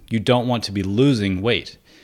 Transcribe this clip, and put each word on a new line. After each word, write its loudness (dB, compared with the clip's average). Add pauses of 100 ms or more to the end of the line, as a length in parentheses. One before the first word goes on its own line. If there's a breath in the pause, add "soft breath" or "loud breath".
(100)
You -2
don't 2
want -2
to -8
be -2
losing 2
weight. -2 (280 soft breath)